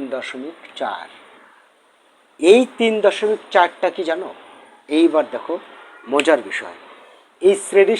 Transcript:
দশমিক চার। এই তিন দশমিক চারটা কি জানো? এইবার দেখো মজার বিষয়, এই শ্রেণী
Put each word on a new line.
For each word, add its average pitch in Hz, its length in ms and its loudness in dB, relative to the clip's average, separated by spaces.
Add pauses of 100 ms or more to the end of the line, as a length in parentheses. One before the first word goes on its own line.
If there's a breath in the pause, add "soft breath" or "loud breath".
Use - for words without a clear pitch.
(140)
দশমিক 131 440 -12 (220)
চার। 95 280 -8 (1300)
এই 202 220 8 (180)
তিন 226 140 2 (120)
দশমিক 208 360 0 (120)
চারটা 180 420 2
কি 190 140 -6
জানো? 165 200 -6 (600)
এইবার 156 360 2 (100)
দেখো 120 180 -8 (580)
মজার 147 280 2 (100)
বিষয়, 87 280 -12 (640)
এই 190 140 4 (100)
শ্রেণী 196 340 2